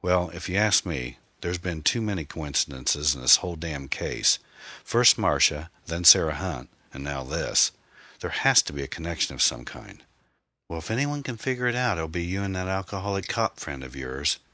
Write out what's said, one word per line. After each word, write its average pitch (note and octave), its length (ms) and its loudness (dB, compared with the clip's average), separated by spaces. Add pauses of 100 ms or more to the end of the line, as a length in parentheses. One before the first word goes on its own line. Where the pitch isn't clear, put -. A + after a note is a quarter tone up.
Well, F2+ 320 4
if E2+ 140 -6
you F2+ 80 2
ask G#2 300 4
me, B1+ 320 -2 (220)
there's F2+ 180 -2
been E2+ 240 -4
too - 180 0
many G2+ 240 -2
coincidences D2 880 -2
in C2 60 -8
this B1+ 160 4
whole F2 200 -2
damn D2+ 320 -6
case. - 500 0 (460)
First - 340 4
Marcia, D#2+ 520 2 (160)
then E2+ 180 -2
Sarah E2 300 6
Hunt, D2+ 340 -4 (240)
and C#2 120 -6
now C#2+ 200 -4
this. C#2 480 0 (480)
There E2+ 100 -2
has - 320 4
to - 100 -4
be C#2+ 100 -2
a C#2 60 -4
connection D#2+ 460 -4
of B1+ 80 0
some A#1+ 220 0
kind. A#1 380 -12 (680)
"Well, E2 100 -4
if D#2+ 120 -6
anyone C#3+ 320 0
can B2 140 -6
figure B2 300 -2
it A#2+ 100 2
out, A#2 220 2
it'll D#2+ 100 -2
be E2+ 160 -2
you F#2 180 0
and G2 140 0
that F#2 100 -2
alcoholic F#2+ 640 0
cop - 320 0
friend C#2 240 -6
of B1+ 100 -10
yours" C2 440 -2 (160)